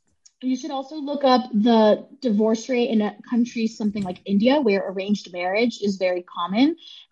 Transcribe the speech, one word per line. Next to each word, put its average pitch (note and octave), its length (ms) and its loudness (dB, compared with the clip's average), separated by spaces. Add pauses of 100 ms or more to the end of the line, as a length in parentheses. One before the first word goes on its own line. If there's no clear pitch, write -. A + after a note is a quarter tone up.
(400)
You B3+ 160 -2
should D#4 140 -8
also C4+ 260 -10
look C#4+ 280 -6
up B3+ 280 4
the G#3+ 540 4 (140)
divorce A3 480 0
rate A#3+ 220 0
in A3 120 2
a G#3 140 -4 (120)
country, A#3 380 -2
something G#3 380 -6
like F#3 200 -10
India, A3+ 360 2
where G3 280 2
arranged F#3+ 440 -4
marriage F#3+ 500 -2
is G3+ 140 -2
very F3+ 260 -2
common, G#3 540 0 (360)